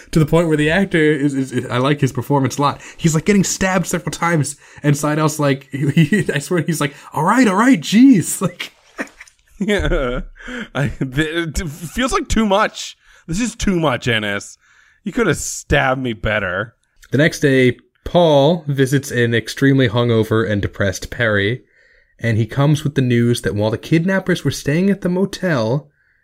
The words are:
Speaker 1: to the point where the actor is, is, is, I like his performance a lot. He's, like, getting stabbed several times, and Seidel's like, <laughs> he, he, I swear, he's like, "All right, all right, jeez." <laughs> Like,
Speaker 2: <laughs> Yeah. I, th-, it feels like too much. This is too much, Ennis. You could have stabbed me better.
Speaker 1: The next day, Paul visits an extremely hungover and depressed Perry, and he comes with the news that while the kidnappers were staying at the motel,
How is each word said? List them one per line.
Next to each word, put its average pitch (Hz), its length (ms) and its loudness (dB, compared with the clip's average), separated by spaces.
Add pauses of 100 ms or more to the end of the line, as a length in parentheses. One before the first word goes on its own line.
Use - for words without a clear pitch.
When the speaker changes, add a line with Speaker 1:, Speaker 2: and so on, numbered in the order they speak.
(120)
Speaker 1:
to 175 80 2
the 156 60 4
point 165 240 2
where 156 80 2
the 151 120 0
actor 185 300 0
is, 147 340 2
is, 131 200 -4
is, 123 140 -4
I 117 100 -4
like 143 240 0
his 131 100 0
performance 135 460 -2
a 143 40 -2
lot. 139 200 -2 (160)
He's, 160 180 0
like, 160 100 0
getting 202 200 4
stabbed 190 420 -2
several 165 240 -6
times, 175 460 -2 (260)
and 147 140 2
Seidel's 151 420 -2
like, 139 300 -2
<laughs> - 20 -12
he, 147 200 -2
he, 165 420 2
I 147 60 -2
swear, 175 220 -2
he's 156 200 -4
like, 143 120 -4 (200)
"All 143 100 -2
right, 233 240 4
all 185 80 2
right, 233 240 4
jeez." 220 600 4
<laughs> - 0 -
Like, - 320 -8 (240)
Speaker 2:
<laughs> - 640 -18
Yeah. 165 600 -2 (540)
I, 131 140 -2
th-, 151 720 -4
it 190 100 -6
feels 220 420 -6
like 381 160 -2
too 226 180 2
much. 196 520 -2 (300)
This 170 120 -4
is 233 160 -4
too 185 240 0
much, 139 280 -2
Ennis. 107 500 -4 (460)
You 190 80 -8
could 226 160 0
have 151 100 0
stabbed 135 640 -2
me 127 120 -4
better. 104 640 -4 (360)
Speaker 1:
The 120 60 0
next 165 220 2
day, 131 380 4 (260)
Paul 160 640 2
visits 135 440 0
an 117 220 0
extremely 135 540 2
hungover 113 600 0
and 101 120 -2
depressed - 500 -4
Perry, 107 520 -2 (560)
and 117 180 -2
he 113 100 0
comes 143 360 0
with 147 120 -4
the 143 60 2
news 120 420 2
that 98 120 -4
while 104 160 0
the 113 60 -4
kidnappers 180 680 -2
were 139 80 0
staying 175 380 -2
at 196 120 -2
the 180 80 -4
motel, 165 800 -2 (340)